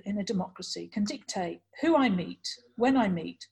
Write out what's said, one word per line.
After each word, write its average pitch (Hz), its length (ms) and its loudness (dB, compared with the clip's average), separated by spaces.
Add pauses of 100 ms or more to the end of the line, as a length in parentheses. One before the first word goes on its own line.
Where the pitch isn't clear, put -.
in 202 120 -2
a 196 40 0
democracy 180 720 -6
can 208 120 0
dictate 180 540 -6 (220)
who 320 160 6
I 262 100 6
meet, 180 400 -2 (280)
when 254 200 4
I 233 120 4
meet, 175 440 -4